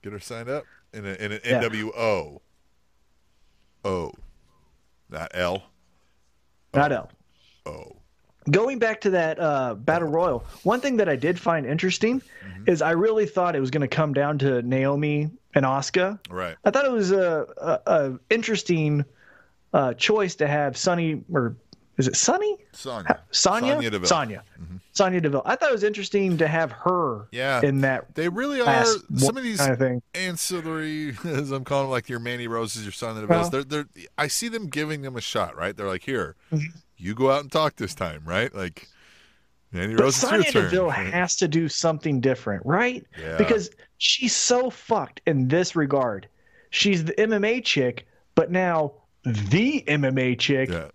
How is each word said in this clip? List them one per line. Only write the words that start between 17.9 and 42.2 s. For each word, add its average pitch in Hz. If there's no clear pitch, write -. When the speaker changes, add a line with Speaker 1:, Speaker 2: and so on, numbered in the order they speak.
Speaker 2:
a 139
interesting, 165
uh, 131
choice 202
to 151
have 143
Sunny, 170
or 123
is 135
it -
Sunny? 403
Speaker 1:
Sonya. 117
Speaker 2:
Ha-, -
Sonya? 233
Speaker 1:
Sonya 262
Deville. 185
Speaker 2:
Sonya. 127
Speaker 1:
Mm-hmm. 82
Speaker 2:
Sonya 185
Deville. 139
I 233
thought 294
it 262
was 208
interesting 196
to 156
have 160
her 143
Speaker 1:
Yeah. 127
Speaker 2:
in 139
that 135
Speaker 1:
They 160
really 262
are. 240
Speaker 2:
last 233
Speaker 1:
Some 131
Speaker 2:
one 254
Speaker 1:
of 262
these 220
Speaker 2:
kinda 131
thing. 123
Speaker 1:
ancillary, 160
<laughs> -
as 143
I'm 135
calling 139
them, 135
like, 123
your 120
Manny 120
Roses, 113
your 101
Sonya 113
Deville's, 170
Speaker 2:
Well 139
Speaker 1:
they're, 147
they're, -
I 151
see 233
them 220
giving 151
them 135
a 113
shot, 95
right? 87
They're 104
like, 92
"Here, 117
Speaker 2:
Mm-hmm. 151
Speaker 1:
you 95
go 131
out 139
and 143
talk 156
this 101
time," 78
right? 95
Like, 92
Manny 101
Speaker 2:
But 120
Speaker 1:
Rose, 131
it's -
Speaker 2:
Sonya 247
Speaker 1:
your 294
turn. 233
Speaker 2:
Deville 180
Speaker 1:
Right. -
Speaker 2:
has 175
to 180
do 160
something 151